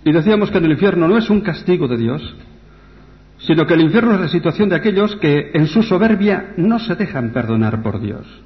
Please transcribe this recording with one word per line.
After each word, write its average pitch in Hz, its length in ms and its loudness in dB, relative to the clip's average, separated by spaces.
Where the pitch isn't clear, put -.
Y 156 80 2
decíamos 202 380 2
que 190 80 0
en 170 60 0
el 156 80 2
infierno 175 340 2
no 208 120 4
es 226 100 -2
un 208 140 2
castigo 170 440 -2
de 123 120 -2
Dios, 123 360 -4
sino 156 260 0
que 175 80 2
el 160 80 4
infierno 220 320 2
es 185 60 0
la 170 80 -4
situación 170 400 0
de 180 80 0
aquellos 208 400 0
que 147 360 0
en 156 140 2
su 214 160 2
soberbia 202 760 0
no 220 220 0
se 220 180 -6
dejan 135 340 -4
perdonar 113 520 -2
por 104 180 -4
Dios. - 260 -10